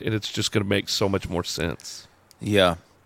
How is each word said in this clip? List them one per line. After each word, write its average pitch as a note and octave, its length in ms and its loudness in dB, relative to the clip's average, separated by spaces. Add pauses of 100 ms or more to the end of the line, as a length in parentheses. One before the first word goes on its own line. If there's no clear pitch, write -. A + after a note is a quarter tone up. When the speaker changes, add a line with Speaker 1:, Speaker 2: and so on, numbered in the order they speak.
Speaker 1:
and A2 100 0
it's - 180 -4
just - 180 -2
gonna G#2 140 0
make G2+ 240 0
so - 200 0
much G2 200 0
more F2 160 -2
sense. - 640 -6 (320)
Speaker 2:
Yeah. F#2+ 360 4 (300)